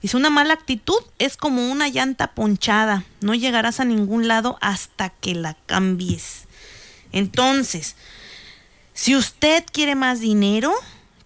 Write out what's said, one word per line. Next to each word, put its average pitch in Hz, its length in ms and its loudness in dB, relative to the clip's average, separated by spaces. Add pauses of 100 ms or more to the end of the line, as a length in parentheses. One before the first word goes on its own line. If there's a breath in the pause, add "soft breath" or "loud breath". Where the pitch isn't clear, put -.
Dice, 208 160 -2
"Una 285 140 4
mala 294 240 4
actitud 311 420 -2 (220)
es 269 180 -2
como 247 340 0
una 285 180 0
llanta 262 400 -2
ponchada. 214 760 0 (160)
No 208 140 0
llegarás 233 440 0
a 269 60 0
ningún 226 420 2
lado 226 360 0
hasta 190 480 -4
que - 240 -6
la 165 180 -6 (140)
cambies". 185 800 -2 (680 loud breath)
Entonces, 240 840 0 (1000 loud breath)
si 254 200 0
usted 311 560 2
quiere 285 240 -2
más 254 260 0
dinero, 214 520 2 (540 loud breath)